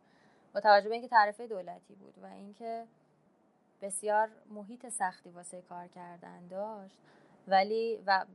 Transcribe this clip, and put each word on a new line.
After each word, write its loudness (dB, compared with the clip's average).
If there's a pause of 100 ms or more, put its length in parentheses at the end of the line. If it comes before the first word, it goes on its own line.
(540)
با -2
توجه 8
به -2
اینکه -6
تعرفه 4
دولتی -12
بود -20 (100)
و -20
اینکه -14 (960)
بسیار -2 (200)
محیط -16
سختی -4
واسه -18
کار -16
کردن -20
داشت، -12 (480)
ولی 0
و 2